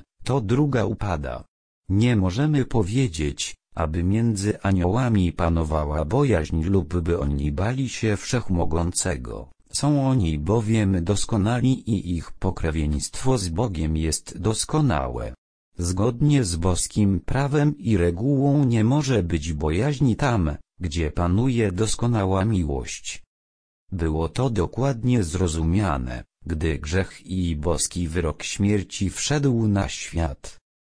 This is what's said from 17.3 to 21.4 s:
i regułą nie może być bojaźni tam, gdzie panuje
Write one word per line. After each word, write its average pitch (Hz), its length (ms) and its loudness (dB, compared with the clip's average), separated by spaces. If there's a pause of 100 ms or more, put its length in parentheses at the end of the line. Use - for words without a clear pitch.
i 110 180 0
regułą 135 680 2
nie 117 200 4
może 131 380 2
być 82 300 -2
bojaźni 107 640 0
tam, 98 400 0 (240)
gdzie 80 300 -2
panuje 104 640 0